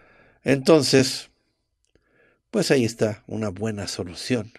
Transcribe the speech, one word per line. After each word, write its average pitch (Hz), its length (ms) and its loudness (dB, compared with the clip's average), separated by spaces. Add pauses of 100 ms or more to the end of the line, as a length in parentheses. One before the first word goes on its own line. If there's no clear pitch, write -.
(420)
Entonces, 135 840 2 (1200)
pues 190 220 0
ahí 131 140 4
está 107 420 -4
una 107 220 -6
buena 101 380 -8
solución 101 720 -6